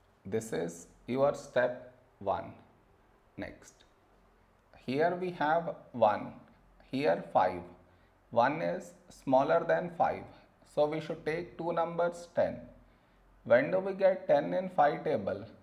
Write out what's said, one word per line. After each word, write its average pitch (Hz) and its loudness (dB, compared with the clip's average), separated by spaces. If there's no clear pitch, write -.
This 110 -4
is 170 -6
your 135 2
step - -2
one. 95 -4
Next, - -14
here 156 0
we 180 -6
have 170 0
one, 104 2
here 143 0
five. 92 2
One 135 2
is - -4
smaller 143 2
than 170 0
five, 98 0
so 147 4
we 160 -4
should 160 -10
take 170 -6
two 170 -4
numbers 170 -2
ten. 95 -2
When 131 4
do 185 2
we 190 -4
get 190 2
ten 151 2
in 185 -2
five 151 4
table? 101 -2